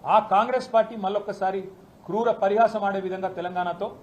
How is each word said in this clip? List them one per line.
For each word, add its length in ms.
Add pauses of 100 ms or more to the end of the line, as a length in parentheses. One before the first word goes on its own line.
ఆ 120
కాంగ్రెస్ 560
పార్టీ 220
మళ్ళొక్కసారి 640 (460)
క్రూర 240
పరిహాసం 540
ఆడే 160
విధంగా 280
తెలంగాణతో 760